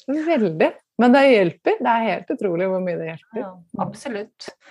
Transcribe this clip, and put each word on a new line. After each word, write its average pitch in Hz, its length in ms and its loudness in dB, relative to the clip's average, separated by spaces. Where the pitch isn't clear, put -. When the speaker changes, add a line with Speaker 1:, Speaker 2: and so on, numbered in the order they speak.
Speaker 1:
Veldig. 269 600 0
Men 240 140 6
det 277 120 6
hjelper. 247 560 2
Det 247 100 0
er 226 140 0
helt 190 260 -4
utrolig 190 380 -2
hvor 185 160 -4
mye 175 140 -6
det 165 100 -8
hjelper. 165 320 -12
Speaker 2:
Ja, 202 80 -10
absolutt. - 720 -10